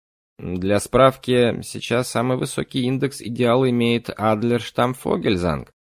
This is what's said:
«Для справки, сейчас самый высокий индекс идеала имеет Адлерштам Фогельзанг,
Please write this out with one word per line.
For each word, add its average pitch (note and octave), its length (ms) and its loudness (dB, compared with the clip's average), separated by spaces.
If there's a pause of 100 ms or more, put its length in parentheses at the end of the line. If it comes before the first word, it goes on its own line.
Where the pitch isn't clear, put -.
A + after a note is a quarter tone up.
(380)
«Для F#2 400 -2
справки, B2 840 2
сейчас A#2 460 -4
самый B2+ 280 -2
высокий C3 460 -4
индекс C3 400 -2
идеала A#2+ 480 2
имеет A#2+ 400 0
Адлерштам A#2 840 0
Фогельзанг, F2 760 -2 (200)